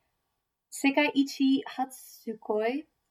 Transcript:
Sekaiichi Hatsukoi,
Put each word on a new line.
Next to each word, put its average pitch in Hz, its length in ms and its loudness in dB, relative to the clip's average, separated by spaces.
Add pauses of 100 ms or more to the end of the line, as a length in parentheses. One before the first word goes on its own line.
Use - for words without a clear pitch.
(680)
Sekaiichi 277 960 2
Hatsukoi, 233 1200 -6 (240)